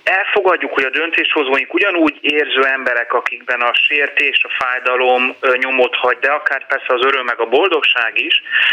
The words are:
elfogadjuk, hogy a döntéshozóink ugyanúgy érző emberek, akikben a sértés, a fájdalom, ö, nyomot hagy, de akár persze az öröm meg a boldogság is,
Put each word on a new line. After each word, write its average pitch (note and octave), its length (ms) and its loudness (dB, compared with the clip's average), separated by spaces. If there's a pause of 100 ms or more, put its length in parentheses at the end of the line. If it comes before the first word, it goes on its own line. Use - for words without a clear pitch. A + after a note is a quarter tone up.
elfogadjuk, F#3 680 0
hogy C3+ 120 0
a C3 60 -2
döntéshozóink D3+ 840 -2
ugyanúgy F3 460 0
érző C#3 440 0
emberek, B2+ 480 0
akikben A#2+ 480 -4
a A#2+ 140 2
sértés, C#3+ 680 0
a - 220 -4
fájdalom, B2+ 760 0
ö, C3 160 2
nyomot C3 380 0
hagy, B2 240 0
de C3+ 120 0
akár C#3+ 360 -2
persze C3 280 -2
az B2 100 0
öröm C3+ 200 0
meg A#2 160 -4
a A#2 60 2
boldogság B2 720 2
is, D3+ 240 -2 (300)